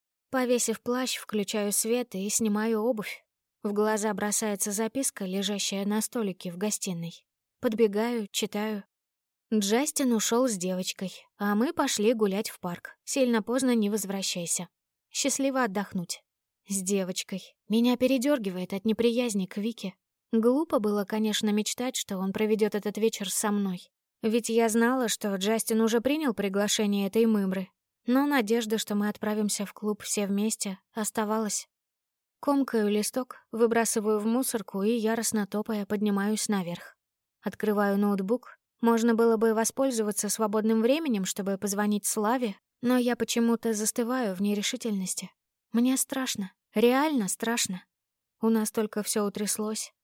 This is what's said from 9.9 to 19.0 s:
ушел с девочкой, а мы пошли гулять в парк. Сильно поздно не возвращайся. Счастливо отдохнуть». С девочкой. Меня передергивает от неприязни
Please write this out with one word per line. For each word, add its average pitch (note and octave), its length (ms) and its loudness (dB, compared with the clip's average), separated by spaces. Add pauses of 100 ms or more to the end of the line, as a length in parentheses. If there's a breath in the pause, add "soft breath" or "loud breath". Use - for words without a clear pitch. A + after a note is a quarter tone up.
ушел A#3 360 2
с G#3+ 80 -2
девочкой, F#3 560 -4 (260)
а G#3 160 0
мы B3 180 2
пошли B3+ 420 2
гулять G#3+ 360 0
в - 80 -16
парк. - 460 -10
Сильно A#3+ 400 2
поздно B3 320 2
не G#3 140 2
возвращайся. F#3+ 800 -4 (440)
Счастливо C4+ 500 0
отдохнуть». F#3+ 600 -4 (420)
С G3 160 -4
девочкой. F#3 720 -4 (140)
Меня A#3 280 4
передергивает A#3+ 760 0
от G3 120 -6
неприязни A3+ 640 0